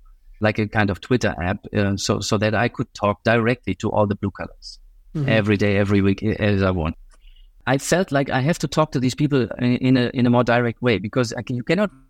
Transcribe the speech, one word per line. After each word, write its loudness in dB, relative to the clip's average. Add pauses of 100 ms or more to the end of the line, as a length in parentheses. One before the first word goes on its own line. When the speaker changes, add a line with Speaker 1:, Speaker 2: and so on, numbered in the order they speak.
(400)
Speaker 1:
like 0
a -2
kind 0
of -4
Twitter 0
app, -4 (120)
uh, 0
so, -2
so -2
that 0
I 0
could -8
talk -2
directly 0
to -4
all 2
the 0
blue -4
collars -16 (360)
Speaker 2:
Mm-hmm. -4
Speaker 1:
every 2
day, 2
every 2
week, 0
i-, 0
as 0
I 2
want. -2 (720)
I 0
felt 0
like 0
I -2
have 0
to -4
talk 0
to -2
these 0
people 0 (100)
in, 0
in 4
a, 2
in 2
a 4
more 4
direct 0
way 2
because -2
I -8
can, -6
you -6
cannot 0 (200)